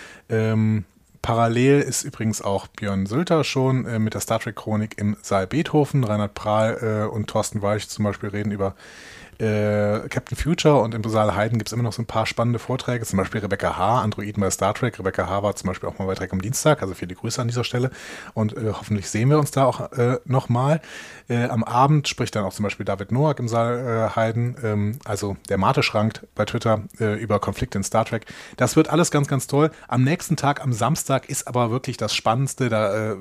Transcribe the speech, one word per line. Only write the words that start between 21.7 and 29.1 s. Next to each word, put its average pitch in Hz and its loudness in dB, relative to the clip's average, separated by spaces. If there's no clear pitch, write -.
spricht - -4
dann 104 0
auch 95 -4
zum 104 -4
Beispiel 101 -4
David 98 -4
Noack 143 2
im 123 -4
Saal, 117 0
äh, - -4
Heiden, 117 0
ähm, 104 0
also 101 -4
der 95 0
Mate-Schrank 110 2
bei 104 0
Twitter, 110 0
äh, 107 0
über 104 0
Konflikte - -4
in 98 -2
Star 113 2
Trek. - -4
Das - 2
wird 156 6
alles 160 4